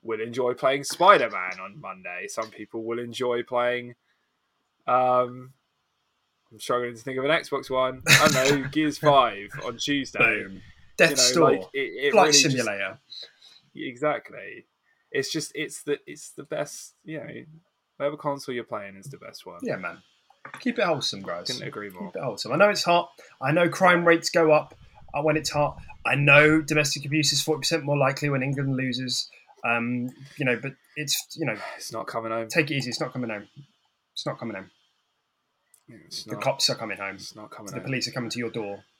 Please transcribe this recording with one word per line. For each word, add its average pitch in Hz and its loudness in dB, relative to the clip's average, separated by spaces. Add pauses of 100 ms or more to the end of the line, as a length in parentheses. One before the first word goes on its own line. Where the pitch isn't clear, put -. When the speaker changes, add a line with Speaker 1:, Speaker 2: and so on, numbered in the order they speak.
Speaker 1:
will 110 -4
enjoy 123 -2
playing 139 0
Spider-Man 110 4
on 98 -14
Monday. 92 -10
Some 110 -8
people 110 -12
will 117 -4
enjoy 120 -2
playing, 123 -2 (920)
um, 127 2 (1000)
I'm 113 -20
struggling 123 -4
to 113 -18
think 131 -8
of 131 -2
an 139 2
Xbox 143 -2
One. 131 -2
I 147 8
don't 139 2
know, 135 -6
Speaker 2:
<laughs> - -12
Speaker 1:
Gears 151 0
five 120 4 (160)
on 123 -6
Tuesday. 120 0
Speaker 2:
Boom. 98 -14 (340)
Death's 135 4
Speaker 1:
You 170 4
know, 156 8
Speaker 2:
Door. - 6
Speaker 1:
like, - -10
it, 139 -4
it 127 0
Speaker 2:
Flight 208 8
Speaker 1:
really 151 4 (100)
just 139 2
Speaker 2:
Simulator. 101 -4 (760)
Speaker 1:
Exactly. 120 -6 (460)
It's 135 -2
just, 151 -6
it's - -8
the, 147 -2
it's 151 -16
the - -16
best, - -8 (100)
you 156 -12
know, 120 -12 (680)
whatever 143 -4
console 139 -6
you're 117 -6
playing 101 -12
is 98 -20
the 139 -18
best - -18
one. 87 -16
Speaker 2:
Yeah, 220 -6
man. 90 -10 (600)
Keep 247 -4
it 214 2
wholesome, 139 -2
guys. 90 -8
Speaker 1:
Couldn't 110 -8
agree 104 -10
more. 90 -12
Speaker 2:
Keep 87 -12
it 95 -8
wholesome. 113 -6
I 139 0
know 202 6
it's 202 0
hot. 175 2 (300)
I 131 0
know 175 4
crime 175 4
rates 170 4
go 160 4
up, 151 2 (400)
uh, 143 -4
when 151 2
it's 156 -4
hot. 147 0 (260)
I 127 0
know 147 8
domestic 147 0
abuse 147 0
is 143 0
forty 151 0
percent 160 -2
more 143 2
likely 139 2
when 139 0
England 135 -2
loses. 127 -4 (360)
Um, 120 -2 (300)
you 147 -2
know, 123 2
but 135 -8 (240)
it's, 147 -4 (120)
you 160 -2
know, 110 -4 (200)
Speaker 1:
It's - -14
not 113 -8
coming 113 -6
home. 113 -4
Speaker 2:
take 151 2
it 147 -4
easy. 131 -4
It's - -6
not 139 -6
coming 123 -6
home. 104 -8 (680)
It's - -10
not 139 -6
coming 113 -8
home. 95 -14 (1400)
Speaker 1:
It's - -12
Speaker 2:
The 110 -10
Speaker 1:
not, 104 -8
Speaker 2:
cops - 0
are 123 -2
coming 107 -8
home. 98 -8
Speaker 1:
it's - -16
not 107 -18
coming 104 -16
Speaker 2:
The 123 -8
Speaker 1:
home. 117 -12
Speaker 2:
police 131 -4
are - -8
coming 117 -6
to 120 -8
your 117 -4
door 101 -8 (160)